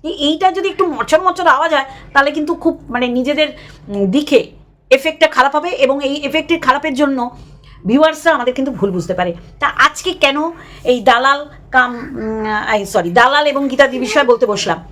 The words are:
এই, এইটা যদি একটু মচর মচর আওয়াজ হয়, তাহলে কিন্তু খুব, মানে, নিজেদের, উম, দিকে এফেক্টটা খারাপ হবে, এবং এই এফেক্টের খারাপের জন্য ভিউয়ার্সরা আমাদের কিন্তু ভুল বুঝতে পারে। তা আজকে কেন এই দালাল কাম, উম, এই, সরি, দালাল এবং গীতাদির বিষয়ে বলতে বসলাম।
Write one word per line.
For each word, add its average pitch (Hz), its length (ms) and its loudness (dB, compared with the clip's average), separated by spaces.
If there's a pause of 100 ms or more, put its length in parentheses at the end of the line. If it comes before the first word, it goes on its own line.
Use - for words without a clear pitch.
এই, 320 80 -6
এইটা 320 400 0
যদি 370 180 -4
একটু 359 160 -2
মচর 311 360 0
মচর 359 260 0
আওয়াজ 302 260 2
হয়, 277 120 0 (280)
তাহলে 277 180 2
কিন্তু 302 240 -4
খুব, - 240 -2 (100)
মানে, 247 180 -2
নিজেদের, 254 400 0 (400)
উম, 202 240 -2
দিকে 285 420 2 (360)
এফেক্টটা 311 380 2
খারাপ 277 280 2
হবে, 311 140 -2
এবং 277 340 0
এই 277 120 -2
এফেক্টের 311 440 -2
খারাপের 294 340 0
জন্য 262 360 -2 (580)
ভিউয়ার্সরা 311 480 2
আমাদের 247 180 -2
কিন্তু 269 180 -2
ভুল 196 200 -2
বুঝতে 180 220 -4
পারে। 180 200 -2 (260)
তা 277 80 0
আজকে 302 460 0
কেন 277 240 0 (460)
এই 247 180 2
দালাল 269 480 2 (220)
কাম, 247 240 2
উম, 220 760 -6
এই, 202 120 -2
সরি, 180 260 -2
দালাল 269 360 2
এবং 277 200 -2
গীতাদির 254 320 2
বিষয়ে 269 240 0
বলতে 240 220 4
বসলাম। 190 460 -4